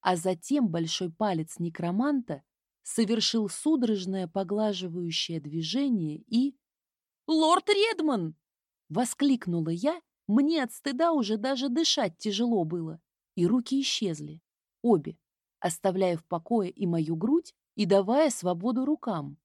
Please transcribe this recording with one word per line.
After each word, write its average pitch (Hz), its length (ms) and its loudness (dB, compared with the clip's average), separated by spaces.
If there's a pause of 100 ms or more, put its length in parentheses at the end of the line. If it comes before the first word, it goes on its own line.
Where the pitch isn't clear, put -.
А 185 140 2
затем 185 540 0
большой 165 420 -2
палец 170 480 -4
некроманта 175 840 -2 (400)
совершил 220 680 0
судорожное 196 800 0
поглаживающее 180 1120 -4
движение 165 880 -2
и 262 280 0 (720)
"Лорд 320 420 4
Редман!" 311 680 2 (540)
воскликнула 185 800 0
я, 269 320 -2 (260)
мне 285 360 2
от 226 100 -6
стыда 285 380 0
уже 226 260 0
даже 262 320 -2
дышать 240 480 0
тяжело 214 460 0
было. 160 360 -6 (360)
И 170 100 2
руки 247 360 2
исчезли. 156 600 -4 (400)
Обе, 180 360 2 (420)
оставляя 180 580 0
в - 80 -10
покое 180 460 -2
и - 160 -4
мою 165 280 0
грудь, 262 380 0 (220)
и 208 100 0
давая 202 440 4
свободу 208 560 -2
рукам. 175 600 -4